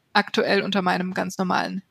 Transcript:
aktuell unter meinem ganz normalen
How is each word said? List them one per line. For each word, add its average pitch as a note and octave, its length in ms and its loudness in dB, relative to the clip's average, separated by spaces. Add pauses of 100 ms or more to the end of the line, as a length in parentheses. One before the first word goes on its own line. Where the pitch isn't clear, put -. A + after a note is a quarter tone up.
(140)
aktuell G3+ 500 2
unter G3 180 -2
meinem F#3 320 0
ganz F#3+ 240 -4
normalen F#3+ 540 -2